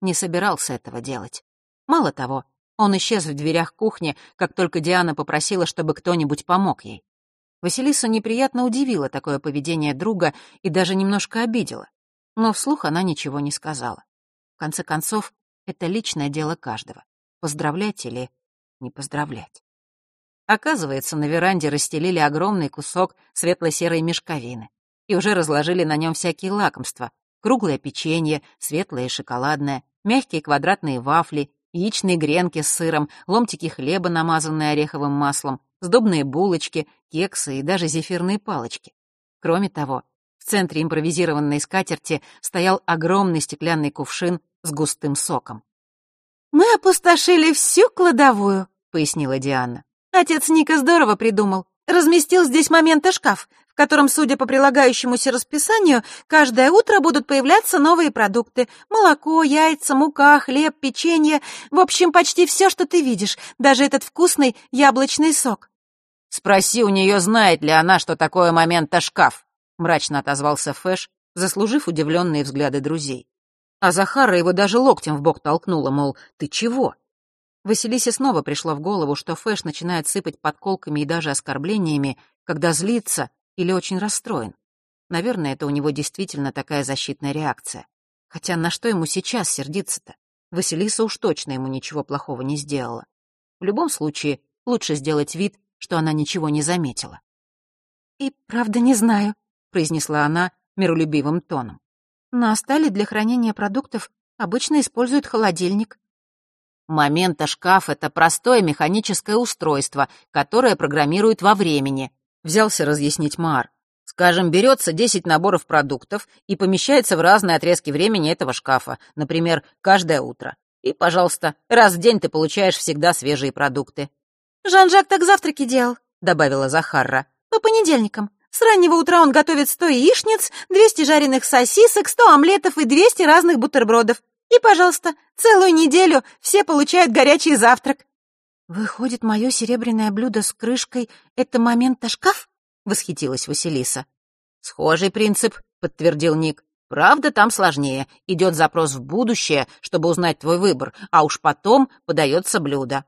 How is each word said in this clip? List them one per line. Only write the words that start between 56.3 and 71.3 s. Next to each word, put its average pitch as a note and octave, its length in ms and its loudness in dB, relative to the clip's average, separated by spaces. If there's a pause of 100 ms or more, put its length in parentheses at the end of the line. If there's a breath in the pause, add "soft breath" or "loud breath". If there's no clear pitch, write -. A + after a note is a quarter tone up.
утро G#4 300 6
будут D4 260 0
появляться D4 520 2
новые D#4+ 320 4
продукты: A#3 580 -2 (220 soft breath)
молоко, D#4+ 520 4
яйца, D4+ 520 2
мука, C#4+ 440 6
хлеб, D4 400 -2
печенье. D4+ 640 0 (300 loud breath)
В D4 100 4
общем, F4+ 320 2
почти E4+ 340 4
всё, F#4+ 240 2
что F4+ 160 -2
ты E4+ 160 2
видишь, G#3+ 360 -2 (200 loud breath)
даже C4+ 260 6
этот C#4 200 0
вкусный D4 520 2 (140 soft breath)
яблочный C4+ 640 2
сок». - 380 -4 (580)
«Спроси G3+ 540 0
у G#3 60 4
неё, G3 300 2
знает F#3 440 2
ли D3+ 80 0
она, E3 280 4
что - 180 -4
такое E3+ 360 2
момента E3 480 2
шкаф», - 440 0 (320)
мрачно E3 420 -2
отозвался C#3+ 540 -2
Фэш, - 380 -6 (240)